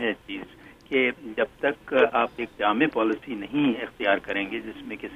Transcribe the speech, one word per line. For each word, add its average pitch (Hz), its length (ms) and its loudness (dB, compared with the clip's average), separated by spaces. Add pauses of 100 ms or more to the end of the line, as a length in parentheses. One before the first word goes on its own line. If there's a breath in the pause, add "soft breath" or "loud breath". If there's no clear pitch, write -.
ہے 113 120 0 (140)
چیز، 98 140 -8 (480 loud breath)
کہ 127 220 2 (260)
جب 117 80 2 (140)
تک 143 340 -2 (200)
آپ 117 220 2
ایک 120 220 -6
جامع 107 360 4
پالیسی 110 420 0
نہیں 123 360 2 (100)
اختیار 104 360 0
کریں 98 340 -4
گے 113 80 -4
جس 110 280 -12
میں 110 100 -8
کہ 107 180 -10